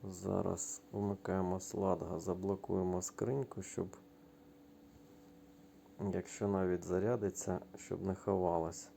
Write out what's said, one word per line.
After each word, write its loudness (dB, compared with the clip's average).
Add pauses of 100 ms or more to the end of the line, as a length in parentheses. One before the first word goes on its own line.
(100)
Зараз 0 (100)
вмикаємо 0
сладга, 0
заблокуємо 0
скриньку, -2
щоб, -6 (2250)
якщо -2
навіть 4
зарядиться, 0 (160)
щоб -6
не 0
ховалась. 2